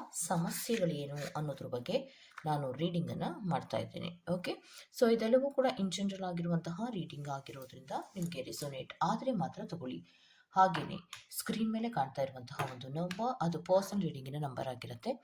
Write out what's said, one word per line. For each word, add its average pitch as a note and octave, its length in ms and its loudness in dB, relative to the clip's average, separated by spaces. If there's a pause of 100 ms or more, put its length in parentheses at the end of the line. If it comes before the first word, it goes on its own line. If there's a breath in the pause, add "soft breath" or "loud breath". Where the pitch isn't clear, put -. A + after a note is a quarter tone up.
(140)
ಸಮಸ್ಯೆಗಳೇನು E3+ 1000 0 (200)
ಅನ್ನೋದ್ರ D3 300 -4
ಬಗ್ಗೆ B2+ 600 -4 (180)
ನಾನು C#3+ 260 0
ರೀಡಿಂಗನ್ನು E3+ 760 -2
ಮಾಡ್ತಾ C3 280 0
ಇದ್ದೇನೆ. A2+ 460 -6 (100)
ಓಕೆ, F3+ 200 -2 (480 loud breath)
so A3+ 120 8
ಇದೆಲ್ಲವೂ A#3 380 6
ಕೂಡ C4 160 4 (140)
in F#3+ 100 2
general F#3+ 340 -2
ಆಗಿರುವಂತಹ E3+ 560 0 (100)
ರೀಡಿಂಗ್ C#3+ 380 -4
ಆಗಿರೋದ್ರಿಂದ C3+ 640 -8 (240)
ನಿಮಗೆ F3 280 -4
ರೆಸೊನೇಟ್ C#3 500 -6 (100)
ಆದ್ರೆ A#3 300 2
ಮಾತ್ರ E3+ 340 0
ತಗೊಳ್ಳಿ. - 320 -6 (520 soft breath)
ಹಾಗೇನೆ F3 460 6 (340 loud breath)
ಸ್ಕ್ರೀನ್ A3 420 0
ಮೇಲೆ A3 160 0
ಕಾಣ್ತಾ C#3 340 0
ಇರುವಂತಹ C3+ 500 -4
ಒಂದು B2 160 -10
ನಂಬರ್, F3+ 540 0
ಅದು D#3+ 200 2
ಪರ್ಸನಲ್ G3 400 4
ರೀಡಿಂಗಿನ C3+ 380 -2
ನಂಬರ್ C3 280 -2
ಆಗಿರುತ್ತೆ. B2 440 -4 (120)